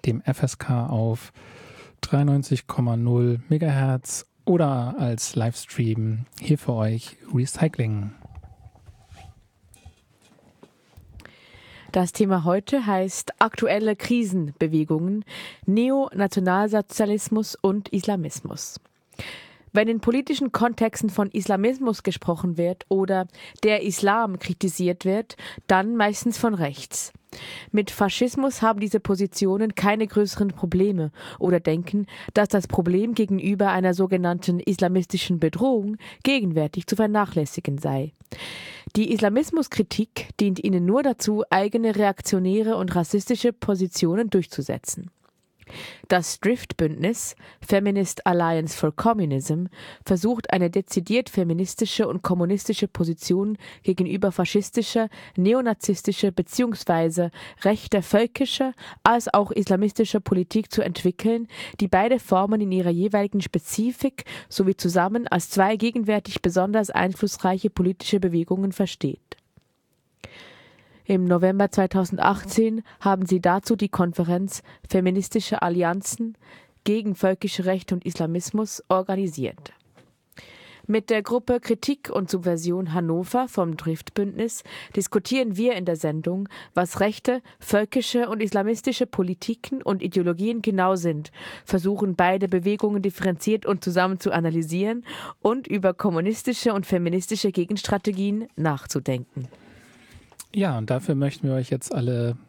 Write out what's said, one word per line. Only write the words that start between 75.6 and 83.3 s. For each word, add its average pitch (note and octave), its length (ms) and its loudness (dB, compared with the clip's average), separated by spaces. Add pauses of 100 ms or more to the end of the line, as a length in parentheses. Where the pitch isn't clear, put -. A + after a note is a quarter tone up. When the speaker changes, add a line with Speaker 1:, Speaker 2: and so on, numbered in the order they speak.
Speaker 2:
Allianzen F3+ 800 -2 (460)
gegen G#3 320 0
völkische F#3+ 480 0
Rechte F#3 320 0
und F3 100 -6
Islamismus F3 840 -4
organisiert. F#3 840 -2 (1120)
Mit G#3+ 240 0
der G#3+ 140 2
Gruppe A#3+ 340 0
Kritik - 520 -2
und F#3+ 200 -2
Subversion F3 640 -2
Hannover F3+ 540 0